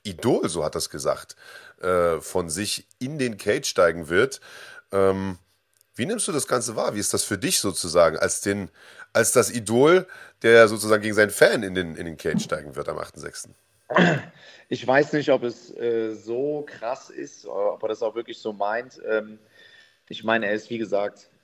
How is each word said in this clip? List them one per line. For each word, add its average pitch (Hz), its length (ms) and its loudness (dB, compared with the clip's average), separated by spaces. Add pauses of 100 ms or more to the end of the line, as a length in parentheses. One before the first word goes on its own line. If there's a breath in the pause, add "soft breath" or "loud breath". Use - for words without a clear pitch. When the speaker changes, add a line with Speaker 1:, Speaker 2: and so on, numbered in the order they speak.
Speaker 1:
Idol, 110 460 0
so 82 160 -4
hat 78 100 -4
er's 80 140 -6
gesagt, - 480 -6 (460 loud breath)
äh, 87 360 2
von 85 300 -4
sich 95 380 -6 (120)
in 143 200 -8
den 120 180 -4
Cage 113 320 -2
steigen 85 400 2
wird. 98 320 2 (520 loud breath)
Ähm, 95 460 0 (560)
wie 117 120 -4
nimmst 214 200 -4
du 202 60 -4
das 139 160 -2
Ganze 120 260 -2
wahr? - 200 -2
Wie 101 60 -4
ist - 120 -4
das 104 120 -2
für 104 120 -4
dich 95 240 -2
sozusagen 85 560 2
als - 240 -2
den, 101 300 -4 (420 loud breath)
als 113 200 2
das 110 180 2
Idol, 123 560 4 (360 loud breath)
der 113 260 10
sozusagen 107 340 0
gegen 107 120 -2
seinen 104 160 4
Fan 160 320 4
in 95 120 -6
den, 82 220 -4
in 87 100 -8
den 80 100 -10
Cage 78 260 -2
steigen 73 340 -8
wird 73 120 -8
am 78 100 -6
achten - 220 -12
sechsten? - 340 -14 (1120 loud breath)
Speaker 2:
Ich 123 160 -4
weiß 135 280 4
nicht, 151 180 0
ob 123 140 2
es, - 320 -8
äh, 113 360 -2
so 127 560 -6
krass - 400 -10
ist, - 380 -14
ob 98 380 -4
er 110 40 -2
das 107 140 -4
auch 110 140 -4
wirklich 117 220 -8
so 110 140 -6
meint. 107 560 -6
Ähm, 107 300 -2 (720 soft breath)
ich - 160 -12
meine, 110 220 0
er 104 80 0
ist, 110 160 -6
wie 117 80 -6
gesagt, 101 520 -4 (140)